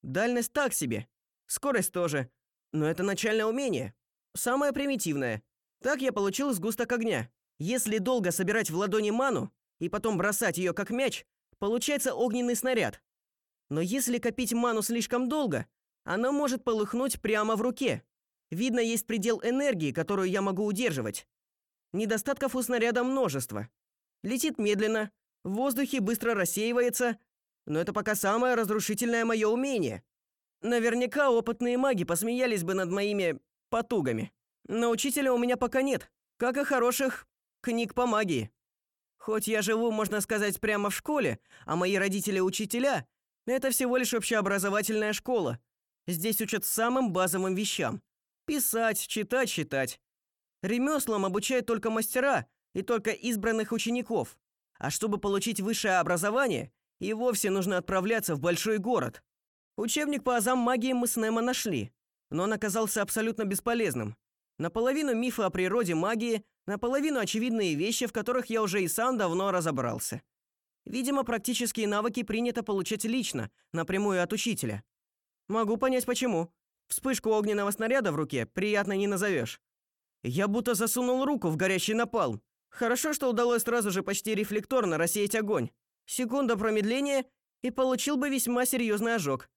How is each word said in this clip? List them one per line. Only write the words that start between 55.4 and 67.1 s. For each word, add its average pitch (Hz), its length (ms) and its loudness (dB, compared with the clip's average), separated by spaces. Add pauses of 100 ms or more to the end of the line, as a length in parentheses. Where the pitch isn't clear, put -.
высшее 196 380 2
образование, 185 720 0 (280)
и 196 140 -2
вовсе 220 360 0
нужно 190 280 0
отправляться 190 580 0
в 139 40 -4
большой 175 380 0
город. 190 460 -2 (540)
Учебник 285 460 -2
по 247 140 2
азам 247 220 2
магии 247 340 2
мы 240 140 0
с 240 100 -2
Немо 226 240 0
нашли, 233 500 -2 (380)
но 165 140 -2
он 214 100 0
оказался 214 480 0
абсолютно 220 440 -2
бесполезным. 190 720 -2 (420)
Наполовину 247 560 0
мифы 226 300 -2
о 185 60 2
природе 185 460 0
магии, 214 480 0 (220)
наполовину 262 540 0